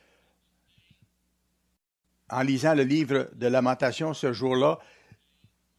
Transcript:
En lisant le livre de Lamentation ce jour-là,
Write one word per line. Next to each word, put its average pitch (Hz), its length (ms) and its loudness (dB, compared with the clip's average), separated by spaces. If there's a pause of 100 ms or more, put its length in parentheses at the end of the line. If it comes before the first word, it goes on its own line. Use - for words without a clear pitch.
(2250)
En 127 120 -2
lisant 139 320 2
le 143 100 4
livre 135 500 0
de 117 140 -2
Lamentation 127 680 0
ce 139 180 -4
jour-là, 131 480 0 (1000)